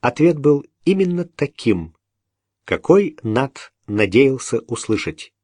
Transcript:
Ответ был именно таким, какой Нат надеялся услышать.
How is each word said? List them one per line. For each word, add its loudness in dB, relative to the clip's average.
Ответ 2
был 2
именно 0
таким, -4
какой 0
Нат -4
надеялся 0
услышать. -6